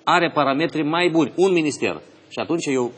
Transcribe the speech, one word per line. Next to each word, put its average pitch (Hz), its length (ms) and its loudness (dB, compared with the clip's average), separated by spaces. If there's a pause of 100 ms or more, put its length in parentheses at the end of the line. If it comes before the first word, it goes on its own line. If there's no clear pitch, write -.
are 170 300 2
parametri 151 480 0
mai 165 280 0
buni. 156 260 0
Un 185 160 4
minister. 123 480 -2 (280)
Și - 100 -12
atunci 160 280 -4
eu 127 320 0